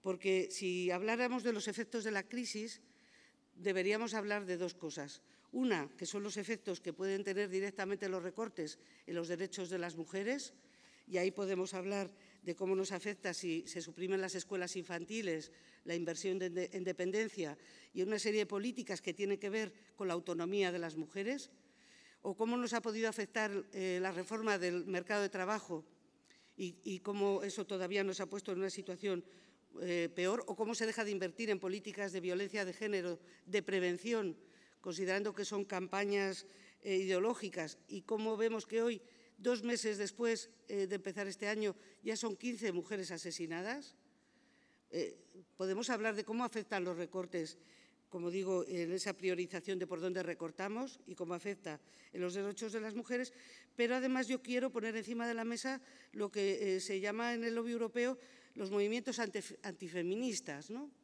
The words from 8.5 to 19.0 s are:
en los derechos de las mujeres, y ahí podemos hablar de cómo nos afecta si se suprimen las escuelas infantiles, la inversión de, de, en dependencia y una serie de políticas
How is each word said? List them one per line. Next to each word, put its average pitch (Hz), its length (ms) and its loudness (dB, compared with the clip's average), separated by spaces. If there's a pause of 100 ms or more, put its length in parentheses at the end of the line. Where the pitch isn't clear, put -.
en 170 100 -4
los 170 120 0
derechos 180 420 -4
de 185 100 -2
las 170 160 -4
mujeres, 202 580 -2 (560)
y 185 80 2
ahí 185 140 4
podemos 190 420 0
hablar 196 400 -2 (300)
de 170 120 -2
cómo 190 200 2
nos 190 160 0
afecta 190 420 -2
si 165 340 0
se 180 140 -6
suprimen 185 400 0
las 190 140 -2
escuelas 180 400 -2
infantiles, 175 760 -2 (340)
la 170 100 0
inversión 170 420 0
de, 185 120 0
de, 175 240 0
en 185 100 -2
dependencia 185 760 0 (360)
y 190 80 0
una 208 180 2
serie 214 220 4
de 208 40 4
políticas 208 560 -2